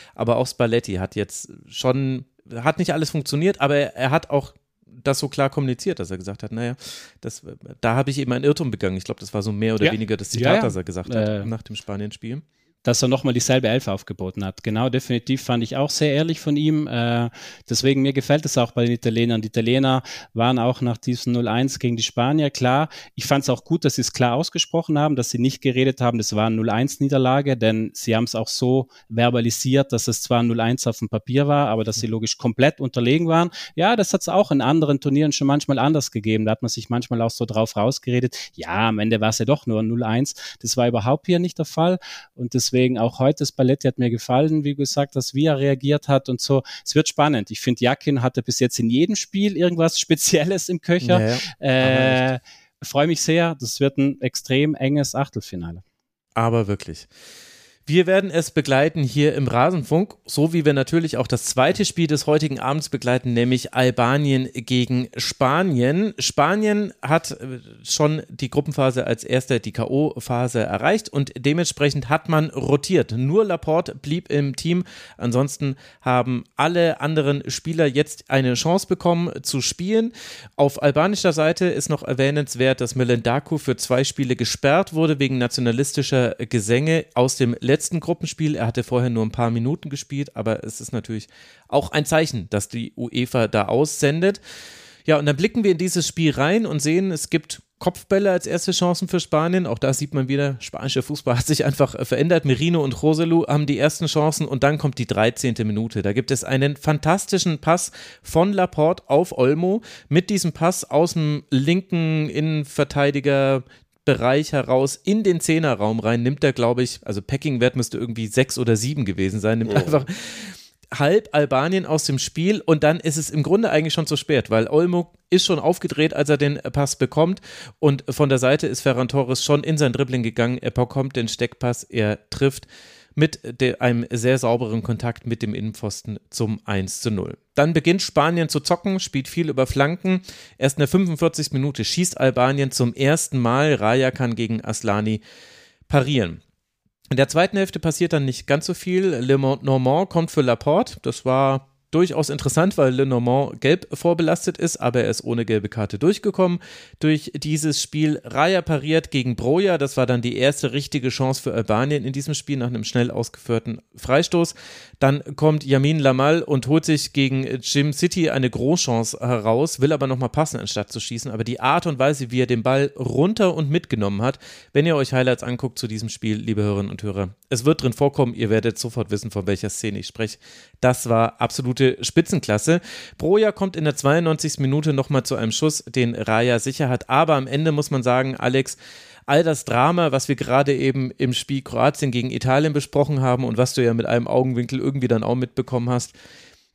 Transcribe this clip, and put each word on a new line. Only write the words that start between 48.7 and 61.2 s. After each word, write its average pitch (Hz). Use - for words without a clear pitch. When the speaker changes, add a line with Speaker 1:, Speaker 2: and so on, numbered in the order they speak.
Speaker 2:
in 113
jedem 165
Spiel 196
irgendwas 165
Spezielles 170
im 180
Köcher. 175
Speaker 1:
Ja, 107
ja. 123
Speaker 2:
Äh, 131
Speaker 1:
Aber 131
echt. -
Speaker 2:
freue 143
mich 165
sehr. 165
Das 120
wird 139
ein 139
extrem 135
enges 139
Achtelfinale. 90
Speaker 1:
Aber 117
wirklich. 95
Wir 165
werden 190
es 160
begleiten 147
hier 143
im 139
Rasenfunk, 156
so 160
wie 165
wir 147
natürlich 151
auch 127